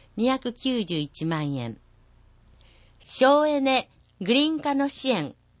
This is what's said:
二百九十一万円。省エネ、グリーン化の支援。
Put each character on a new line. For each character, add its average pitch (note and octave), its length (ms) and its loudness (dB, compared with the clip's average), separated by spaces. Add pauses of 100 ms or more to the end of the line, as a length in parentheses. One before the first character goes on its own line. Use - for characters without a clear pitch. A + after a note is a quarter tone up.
(180)
二 A3 100 0
百 C4 240 -2
九 B3 320 -4
十 E3+ 140 -4
一 D3+ 260 -6
万 D3+ 320 -2
円。 A#2 220 -8 (1300)
省 C#4+ 420 4
エ D4 140 0
ネ、 C4 280 0 (300)
グ F#3+ 140 0
リ C4+ 80 4
ー D#4 140 0
ン D4+ 40 -6
化 C#4+ 160 -2
の C#4 140 0
支 - 200 -6
援。 E3+ 240 -2 (260)